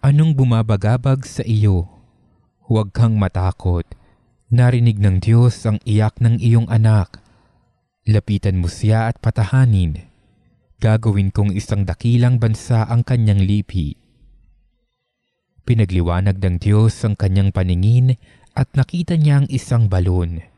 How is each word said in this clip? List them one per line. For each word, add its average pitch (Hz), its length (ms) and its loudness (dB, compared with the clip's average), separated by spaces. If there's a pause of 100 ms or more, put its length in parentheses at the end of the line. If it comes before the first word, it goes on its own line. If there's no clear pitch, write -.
anong 147 320 2
bumabagabag 120 880 0
sa - 160 -12
iyo? 104 480 0 (800)
Huwag 107 240 -2
kang 113 240 2
matakot. 92 640 -2 (720)
Narinig 120 480 2
ng 95 240 2
Diyos 117 400 4
ang 107 240 -2
iyak 107 320 0
ng 117 160 2
iyong 113 320 2
anak. 110 480 2 (880)
Lapitan 101 560 -2
mo 87 80 -2
siya 110 400 -2
at 117 80 -6
patahanin. 104 880 0 (720)
Gagawin 110 560 0
kong 101 240 -2
isang 101 240 -4
dakilang 120 560 0
bansa 113 480 -2
ang 120 160 -2
kanyang 107 400 0
lipi." 95 560 -4 (1700)
Pinagliwanag 92 720 0
ng 90 240 -2
Diyos 107 400 2
ang 107 160 -2
kanyang 98 320 0
paningin 101 720 0 (320)
at 131 240 -2
nakita 170 400 -2
niya 147 240 2
ang 135 80 -2
isang 120 400 0
balon. 90 560 -2 (120)